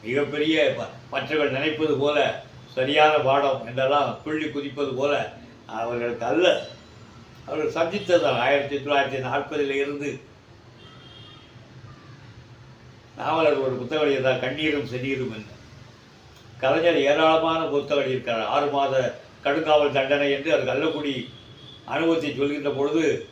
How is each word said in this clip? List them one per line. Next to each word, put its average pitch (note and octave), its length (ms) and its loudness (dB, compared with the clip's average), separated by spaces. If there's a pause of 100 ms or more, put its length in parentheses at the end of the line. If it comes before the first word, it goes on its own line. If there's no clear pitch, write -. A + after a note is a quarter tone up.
மிகப்பெரிய C#3+ 500 0 (220)
ப-, - 140 -8 (200)
மற்றவர்கள் D3 460 0
நினைப்பது D#3 440 0
போல D3 160 2 (580)
சரியான D3+ 380 4 (120)
பாடம் C3+ 340 2 (100)
என்றெல்லாம் C3+ 400 2 (140)
துள்ளி D#3 240 -4
குதிப்பது C#3 500 -4
போல C#3+ 160 0 (680)
அவர்களுக்கு A#2+ 500 -4
அல்ல. E3+ 180 4 (960)
அவர்கள் D3+ 320 -4
சந்தித்ததால் E3+ 680 2
ஆயிரத்தி C#3 340 2
தொள்ளாயிரத்தி C3+ 460 0
நாற்பதில் C#3+ 560 -2
இருந்து C#3+ 280 -4 (3000)
நாவலர் D3 460 2
ஒரு B2+ 140 -2
புத்தகம் D3+ 260 -2
எழுதியதால் C3 380 2
கண்ணீரும் D3 480 -2
செந்நீரும் B2 460 -4
என்ன. G#2 120 -14 (1120)
கலைஞர் D#3 360 4 (100)
ஏராளமான D#3+ 520 4 (140)
புத்தகம் C#3+ 280 0
எழுதியிருக்கிறார். A#2 520 -2
ஆறு C#3+ 200 2
மாத C3+ 280 2 (420)
கடுங்காவல் D3 520 2
தண்டனை C#3+ 300 2 (100)
என்று D3+ 180 -2
அவர் B2 160 0
கள்ளக்குடி D3 440 -2 (760)
அனுபவத்தை D#3+ 400 0
சொல்கின்ற C#3+ 460 -2
பொழுது D3+ 260 2 (260)